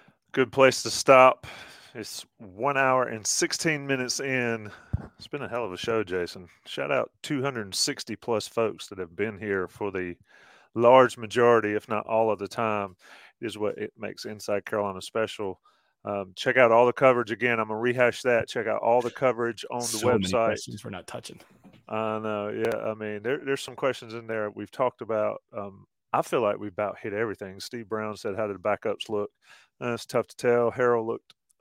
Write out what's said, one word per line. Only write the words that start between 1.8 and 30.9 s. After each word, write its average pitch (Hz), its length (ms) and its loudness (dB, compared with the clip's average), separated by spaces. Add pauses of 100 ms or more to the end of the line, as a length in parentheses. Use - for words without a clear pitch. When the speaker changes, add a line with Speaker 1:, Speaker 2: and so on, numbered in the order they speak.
Speaker 1:
It's - 320 -12 (140)
one 113 380 -4
hour 131 320 4
and 110 180 -8
sixteen 156 580 -2
minutes 131 360 -2
in. 120 500 -2 (480)
It's - 80 -20
been 143 160 -8
a 107 60 -6
hell 117 160 -4
of 92 80 -6
a 90 40 -8
show, 113 280 -2
Jason. 90 420 -6 (180)
Shout 143 280 -6
out 127 180 0 (100)
two 139 220 -4
hundred 117 320 -6
sixty - 400 -4
plus 107 320 -2
folks 107 400 -2
that 98 120 -14
have 87 180 -10
been 101 240 -4
here 98 260 -2
for 101 240 -6
the 90 240 -6 (640)
large 123 420 8
majority, 113 560 4
if 104 140 -4
not 107 180 -4
all 113 240 2
of 101 80 -2
the 98 80 -6
time, 104 480 -4 (460)
is 107 180 -8
what 104 180 -4
it - 220 -8
makes 101 260 -12
Inside 107 400 -6
Carolina 101 380 -2
special. 104 580 -4 (440)
Um, 101 320 -6
check 123 200 0
out 123 140 8
all 117 160 8
the 123 60 4
coverage. 120 400 4
Again, 117 260 0
I'm 110 80 -2
gonna 107 140 -6
rehash 123 420 2
that. 120 260 2
Check 110 200 -4
out 104 140 -2
all 120 200 4
the 117 80 -6
coverage 117 580 -2
on 123 120 -6
the 120 60 -6
Speaker 2:
So 113 200 -2
many 113 200 2
Speaker 1:
website. 113 200 2
Speaker 2:
questions 110 380 -6
we're 113 60 -12
not 90 180 -14
touching. - 320 -14 (480)
Speaker 1:
I 110 320 -4
know. 107 300 -4
Yeah. 110 280 -2
I 110 160 -4
mean, 107 300 -8
there, 139 200 -4
there's 135 180 -4
some 127 120 -14
questions 120 400 -4
in 113 140 -12
there 110 220 -4
we've 104 200 -12
talked - 320 -4
about. 107 400 -2 (100)
Um, 98 340 -14 (260)
I 139 100 2
feel 160 180 -2
like 104 200 0
we've 104 100 -10
about 98 300 -4
hit 107 140 -8
everything. 101 440 -6
Steve 113 300 -12
Brown 107 280 -6
said, 98 200 -6
"How 107 100 -2
did 101 80 -4
the 92 60 -12
backups 104 480 -2
look?" 104 220 -4 (520)
Uh, 120 120 -2
it's 113 120 -8
tough 117 220 -2
to - 80 -20
tell. 120 340 2
Harold 117 380 2